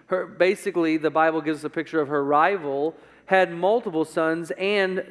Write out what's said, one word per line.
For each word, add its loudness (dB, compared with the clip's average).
her, -2
basically 0
the 0
Bible 2
gives -2
us -10
a -6
picture -4
of 0
her 0
rival, 0
had 4
multiple 0
sons -2
and -2